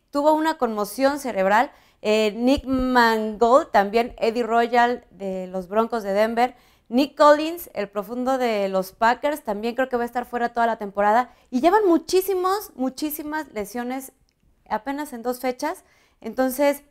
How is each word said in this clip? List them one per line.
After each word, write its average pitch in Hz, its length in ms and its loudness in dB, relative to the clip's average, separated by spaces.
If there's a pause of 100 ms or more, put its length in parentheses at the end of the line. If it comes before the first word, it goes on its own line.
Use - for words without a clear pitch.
tuvo 294 240 2
una 311 240 0
conmoción 240 640 -2
cerebral. 214 520 0 (300)
Eh, 214 320 2
Nick 247 300 0
Mangold, 240 1080 2
también 214 480 0
Eddie 233 240 0
Royal 240 680 0
de 185 360 -8
los 185 200 -8
Broncos 220 340 -2
de 196 120 -4
Denver. 233 420 0 (320)
Nick 277 300 0
Collins, 302 560 4
el 202 160 -6
profundo 247 480 -4
de 214 320 0
los 190 240 -4
Packers, 269 500 0
también 220 320 -6
creo 262 140 -2
que 247 80 -4
va 233 60 -2
a - 20 -6
estar 240 180 -6
fuera 233 300 -6
toda 233 120 0
la 226 120 0
temporada. 208 560 0 (180)
Y 254 80 0
llevan 381 260 4
muchísimos, 370 880 0
muchísimas 294 760 -6
lesiones 240 640 -8 (560)
apenas 277 420 -6
en 233 120 -12
dos 247 180 -4
fechas. 269 420 -6 (380)
Entonces, 262 680 0